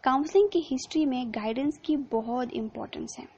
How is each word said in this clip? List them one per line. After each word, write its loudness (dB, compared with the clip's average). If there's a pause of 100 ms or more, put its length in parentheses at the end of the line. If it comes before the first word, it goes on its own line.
काउंसलिंग 4
की 2
हिस्ट्री 0
में -2
गाइडेंस -2
की 2
बहुत -2
इंपॉर्टेंस -8
है। -14